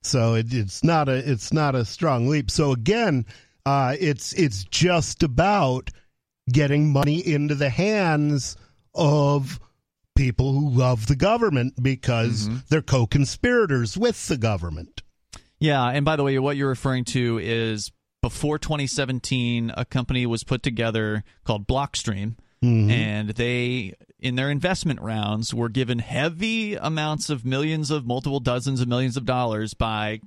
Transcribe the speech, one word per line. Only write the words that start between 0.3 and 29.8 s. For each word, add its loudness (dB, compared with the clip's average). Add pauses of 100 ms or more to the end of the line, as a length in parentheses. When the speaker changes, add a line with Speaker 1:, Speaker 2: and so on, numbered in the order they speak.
Speaker 1:
it, 0
it's -4
not 4
a, 2 (140)
it's -2
not 2
a 0
strong 0
leap. 0
So 2
again, 2 (400)
uh, 2
it's, -2
it's 0
just 2
about 2 (600)
getting 4
money 4
into 0
the 0
hands 0 (380)
of 2 (560)
people 2
who 2
love 2
the 4
government 2
because 0
Speaker 2:
Mm-hmm. -4 (120)
Speaker 1:
they're 4
co-conspirators 2
with -2
the 0
government. -4 (580)
Speaker 2:
Yeah, 2
and 0
by 2
the 0
way, 2
what 0
you're 0
referring -2
to 0
is -4 (300)
before -2
twenty -4
seventeen, -2
a -4
company -2
was -2
put -4
together -2 (220)
called -2
Blockstream, -4 (280)
Speaker 1:
Mm-hmm. 4
Speaker 2:
and 0
they, -4 (240)
in -4
their 0
investment 0
rounds, -2
were 0
given 0
heavy -4
amounts -4
of -4
millions -2
of, -2
multiple -2
dozens -2
of 0
millions 0
of -6
dollars -2
by -4